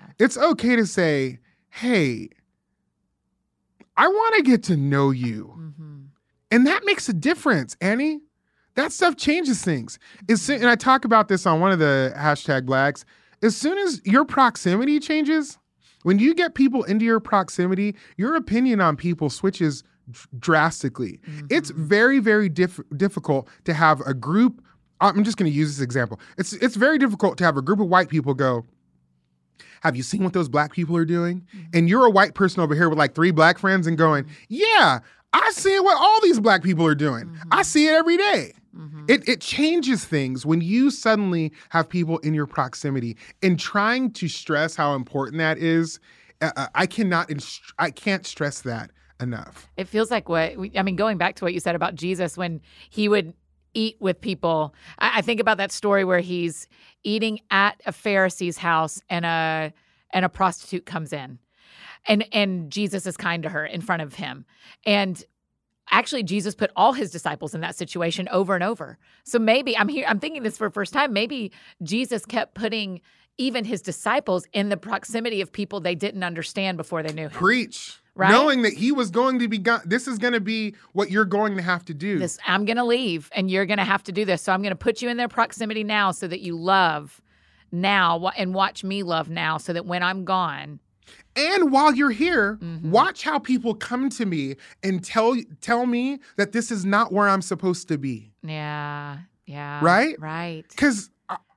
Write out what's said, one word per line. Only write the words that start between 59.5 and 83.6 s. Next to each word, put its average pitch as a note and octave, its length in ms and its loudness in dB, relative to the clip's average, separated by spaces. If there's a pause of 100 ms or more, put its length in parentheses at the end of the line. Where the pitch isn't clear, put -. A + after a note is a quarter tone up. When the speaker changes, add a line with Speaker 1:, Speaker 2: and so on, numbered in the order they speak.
Speaker 2:
and F#3 160 0
a F3 40 -2
prostitute - 580 -4
comes D#3+ 260 -8
in, C3+ 240 -10 (720)
and, G#3+ 260 2
and F#3 380 -2
Jesus G3 340 -4
is F#3 120 -8
kind E3+ 260 -4
to D#3 60 -6
her D#3 180 -6
in E3 140 -8
front E3+ 200 -4
of C#3+ 140 -12
him. C3+ 300 -12 (400)
And G3+ 380 0 (680)
actually, A#3 320 0
Jesus F#3+ 320 -4
put G#3 200 -4
all A3 180 4
his A#3+ 180 -6
disciples D#3 440 -8
in D#3+ 60 -8
that E3 160 -8
situation E3+ 540 -6
over F#3+ 240 0
and F3 80 -2
over. F3+ 340 -8 (260)
So - 160 -2
maybe, A3+ 380 2
I'm G#3 100 2
here, D#4+ 220 -4
I'm G3+ 100 0
thinking D4+ 240 -8
this A3 140 -6
for G#3+ 100 -4
the F3+ 60 -6
first G3+ 180 -6
time, C#4 220 0
maybe G#3+ 380 -4 (320)
Jesus A3 420 -4
kept - 300 -6
putting G3+ 440 -6 (400)
even B3 260 -2
his G#3+ 160 -6
disciples G3 720 -2
in G3+ 160 -2
the G3 80 -2
proximity A3 640 -6
of E3+ 100 -8
people G3+ 280 -8
they F3+ 160 -4
didn't G3 280 -6
understand F3 540 -6
before D#3+ 240 -6
they D#3 120 -6
knew D#3 100 -10
him. D3+ 80 -10
Speaker 1:
Preach. - 640 -2 (180)
Speaker 2:
Right? F#3+ 140 4
Speaker 1:
Knowing C4 320 6
that G#3+ 120 2
he A#3 180 0
was B3 180 0
going B3 300 0
to A#3+ 80 0
be G#3 100 -4
go-, A3 280 0
this A#3 220 -2
is A#3 120 -6
gonna A#3+ 200 0
be G#3+ 360 -6 (160)
what F#3+ 180 -2
you're G#3 160 2
going G3+ 300 0
to F#3 80 -4
have F3 220 -2
to E3 100 -10
do. F#3 240 -4
Speaker 2:
This, F3 260 -4
I'm F#3+ 180 0
gonna A#3 220 0
leave A#3 480 -2
and F#3+ 160 -2
you're F#3+ 160 0